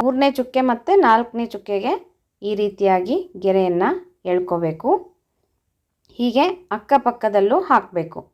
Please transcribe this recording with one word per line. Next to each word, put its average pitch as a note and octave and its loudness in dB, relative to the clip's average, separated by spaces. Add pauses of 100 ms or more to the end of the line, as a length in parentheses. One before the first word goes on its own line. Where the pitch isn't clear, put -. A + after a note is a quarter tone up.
ಮೂರನೇ C4+ 2
ಚುಕ್ಕೆ C4 -4
ಮತ್ತೆ B3+ 0
ನಾಲ್ಕನೇ A#3 2
ಚುಕ್ಕೆಗೆ G#3 -6 (300)
ಈ G#3 -4
ರೀತಿಯಾಗಿ G3+ 0
ಗೆರೆಯನ್ನ F#3 0 (420)
ಎಳ್ಕೋಬೇಕು. F3+ -2 (1000)
ಹೀಗೆ A#3+ 0 (280)
ಅಕ್ಕಪಕ್ಕದಲ್ಲೂ A#3+ 0
ಹಾಕ್ಬೇಕು. F3 -2